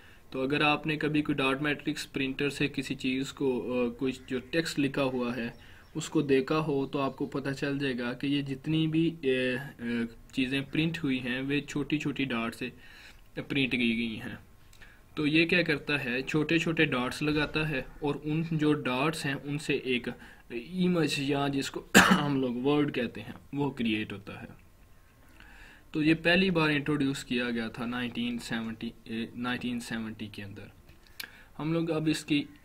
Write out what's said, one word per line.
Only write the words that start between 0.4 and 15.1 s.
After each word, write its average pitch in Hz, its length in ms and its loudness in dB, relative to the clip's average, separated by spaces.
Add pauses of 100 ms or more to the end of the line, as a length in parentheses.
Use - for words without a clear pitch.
अगर 147 200 2
आपने 147 340 2
कभी 151 240 2
कोई 147 140 0
dot 135 260 2
matrix 147 440 -2
printer 139 440 -2
से 139 180 0
किसी 135 280 -4
चीज़ 135 380 -2
को, 127 260 0
अ, 120 400 -2
कोई 131 120 0
जो 131 280 -4
text 165 400 -2
लिखा 139 220 2
हुआ 123 320 0
है 120 200 -6 (420)
उसको 156 260 0
देखा 135 340 4
हो 147 300 0
तो 143 140 -2
आपको 135 260 -2
पता 139 260 -4
चल 139 280 -2
जाएगा 123 340 -2
कि 139 140 -4
ये 143 140 2
जितनी 156 460 0
भी, 160 220 4
अ, 165 60 -6 (100)
अ, 127 800 0 (280)
चीज़ें 135 360 0
print 160 280 0
हुई 135 200 0
हैं 123 240 -4
वे 143 200 0
छोटी 143 360 -2
छोटी 139 280 -2
डॉट 117 280 -2
से 123 200 -8 (680)
print 139 320 0
की 120 240 2
गई 113 200 -2
हैं। 104 240 -10 (800)